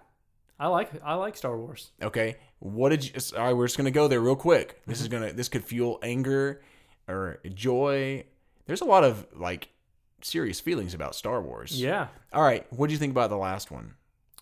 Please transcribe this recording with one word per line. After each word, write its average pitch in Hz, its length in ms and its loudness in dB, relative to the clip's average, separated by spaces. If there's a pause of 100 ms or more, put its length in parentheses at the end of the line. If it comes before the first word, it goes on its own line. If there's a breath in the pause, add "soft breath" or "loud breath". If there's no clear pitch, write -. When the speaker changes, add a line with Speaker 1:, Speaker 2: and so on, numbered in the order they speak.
(600)
Speaker 1:
I 151 80 -2
like, 185 220 0 (140)
I 151 100 -4
like 202 220 -4
Star 120 220 -6
Wars. 120 320 -14 (100)
Speaker 2:
Okay. 113 360 -2 (240 soft breath)
What 117 300 2
did 147 160 2
you, - 100 -12
s-, - 160 -6
all 117 120 -2
right, 123 100 4
we're 123 120 4
just 123 100 -4
gonna 139 140 0
go 151 160 4
there 127 140 4
real 127 160 4
quick. 151 500 2
This 117 140 -6
is 123 80 -4
Speaker 1:
Mm-hmm. 117 140 -4
Speaker 2:
gonna, 104 100 -4
this 120 160 -6
could 117 160 -6
fuel 120 360 -2
anger 135 640 0 (460 soft breath)
or 92 320 -6 (120)
joy. 135 680 0 (440)
There's 175 140 -4
a - 40 -4
lot 196 180 10
of, 113 320 4
like, 87 360 -8 (520)
serious 135 380 -4
feelings 104 340 -4
about 73 220 -8
Star 113 260 -4
Wars. 62 300 -12 (100)
Speaker 1:
Yeah. 160 240 -2 (260)
Speaker 2:
All 156 100 2
right. 127 300 4
What 131 140 0
do 151 60 0
you 147 80 -2
think 143 100 0
about 120 200 2
the 104 60 -2
last 95 360 -4
one? 57 220 -14 (480)